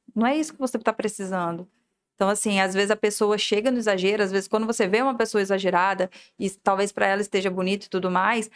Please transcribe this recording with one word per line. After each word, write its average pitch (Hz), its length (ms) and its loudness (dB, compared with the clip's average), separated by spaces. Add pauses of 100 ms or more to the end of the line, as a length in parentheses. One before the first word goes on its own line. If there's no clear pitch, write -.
(140)
não 220 140 2
é 277 80 2
isso 311 180 -2
que - 60 -20
você 254 180 -4
tá 226 140 0
precisando." 185 760 -4 (500)
Então, 196 140 2
assim, 208 300 0
às 190 160 2
vezes 202 160 2
a 214 40 4
pessoa 208 420 2
chega 214 340 0
no 247 80 0
exagero, 202 420 0
às 196 100 0
vezes 190 160 -2
quando 220 200 0
você 226 200 0
vê 208 140 2
uma 262 140 0
pessoa 220 260 0
exagerada, 190 680 0 (300)
e 196 140 -4
talvez 202 400 0
pra 208 160 -2
ela 196 140 2
esteja 196 280 0
bonito 185 360 -2
e - 40 -20
tudo 185 220 -2
mais, 214 440 0